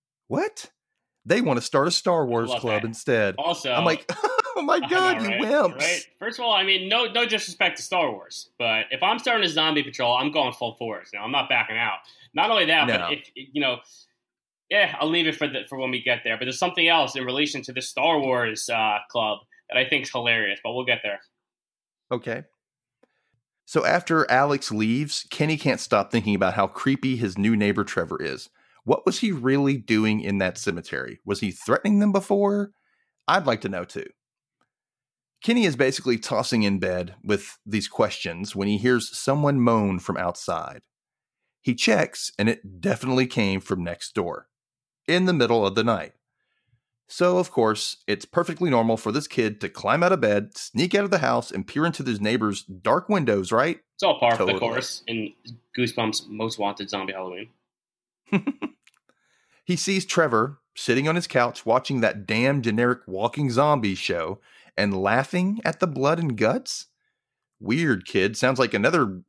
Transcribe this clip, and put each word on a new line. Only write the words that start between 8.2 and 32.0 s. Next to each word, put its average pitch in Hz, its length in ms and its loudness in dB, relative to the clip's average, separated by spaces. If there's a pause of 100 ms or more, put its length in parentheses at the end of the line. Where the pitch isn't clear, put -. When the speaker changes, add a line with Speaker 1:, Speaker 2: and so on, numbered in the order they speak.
Speaker 2:
but 110 320 0
if 131 100 -6
I'm 214 180 2
starting 226 260 0
a 170 40 0
zombie 156 340 0
patrol, 123 340 0
I'm 139 140 -2
going 139 220 0
full 113 220 -6
force. 104 380 -8
Now, 104 100 -10
I'm 120 80 -6
not 139 180 -2
backing 110 280 0
out. 110 220 -2 (340)
Not 196 180 2
only 196 140 2
that, 156 220 4
Speaker 1:
No. 107 100 2
Speaker 2:
but 87 160 -4
if, - 220 -10
you 139 260 -8
know, 127 160 0 (920)
yeah, 175 300 2
I'll 151 100 0
leave 165 180 2
it 156 80 0
for 147 120 -2
the, 131 220 -6
for 135 80 -12
when 127 140 -4
we 123 120 -4
get 120 220 0
there. 113 120 -2
But 123 80 -6
there's 127 140 -4
something 175 300 2
else 151 260 2
in 131 100 -6
relation 139 380 -2
to 127 100 -12
the 127 80 -8
Star 151 380 0
Wars, 120 500 0
uh, 110 300 0 (100)
club 107 300 -2 (300)
that 123 80 -2
I 131 100 2
think's 135 240 -2
hilarious, 113 520 0
but 117 100 -6
we'll 127 120 -4
get 123 180 2
there. 101 180 -6 (920)
Speaker 1:
Okay. 123 320 -6 (1200)
So - 200 0
after 165 440 2
Alex 139 440 2
leaves, 117 560 -2
Kenny 156 260 0
can't 139 240 0
stop - 320 0
thinking 104 240 2
about 92 200 2
how 98 120 2
creepy 135 480 -2
his 101 220 -4
new 110 180 2
neighbor 101 300 2
Trevor - 360 -4
is. 67 280 -8 (360)
What 131 200 2
was 180 140 0
he 214 120 0
really 139 460 2
doing 107 420 2
in 98 200 -2
that 92 180 0
cemetery? 82 640 -6
Was 101 160 -4
he 98 120 -2
threatening 202 480 0
them 104 120 4